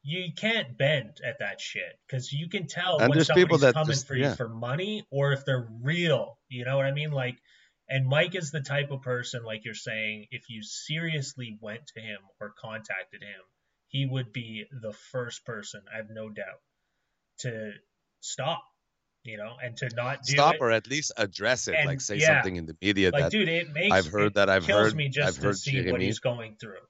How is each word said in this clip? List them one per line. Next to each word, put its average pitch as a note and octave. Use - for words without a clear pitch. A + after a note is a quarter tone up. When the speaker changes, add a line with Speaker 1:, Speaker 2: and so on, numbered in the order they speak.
Speaker 1:
you F3
can't G#3
bend C3+
at A#2+
that G2+
shit, F2+
'cause B2+
you D3+
can F#3
tell F3
Speaker 2:
And C3
Speaker 1:
when C#3
Speaker 2:
there's D#3
people E3+
Speaker 1:
somebody's -
Speaker 2:
that B2+
Speaker 1:
coming D#3
Speaker 2:
just, C3
Speaker 1:
for C3+
you B2+
Speaker 2:
yeah. C3+
Speaker 1:
for A#2
money C#3
or C#3
if C3+
they're B2+
real, D3
you B2
know C3+
what C3+
I C#3
mean? D3+
Like, B2+
and C3
Mike D#3+
is E3
the D#3
type C#3+
of C3+
person, B2
like A2
you're A2
saying, G#2+
if A#2
you A2
seriously C#3
went A2
to A2
him A2
or G#2
contacted G#2+
him, G2+
he C#3
would C3
be A2
the G#2+
first A#2+
person, G#2+
I A2
have G#2+
no A2
doubt, G2+
to A2
stop, -
you A2
know, A2
and A#2+
to C3
not B2
do B2
Speaker 2:
Stop D3
Speaker 1:
it. D#3
Speaker 2:
or B2
at A2
least C#3+
address A2
it, F2
Speaker 1:
And, D3+
Speaker 2:
like, -
say G#2
Speaker 1:
yeah. D#3
Speaker 2:
something F#2+
in E2
the D#2+
media G2
Speaker 1:
Like, -
Speaker 2:
that E2+
Speaker 1:
dude, G#3
it E3
makes, F3
Speaker 2:
I've F#3+
heard G#2
Speaker 1:
it G2+
Speaker 2:
that, G2
I've F#2+
Speaker 1:
kills A2
Speaker 2:
heard, G#2+
Speaker 1:
me D3
just C3+
Speaker 2:
I've -
Speaker 1:
to G2
Speaker 2:
heard G2+
Speaker 1:
see C3+
what F#2
Speaker 2:
Jeremy. F2+
Speaker 1:
he's A2
going A#2
through G2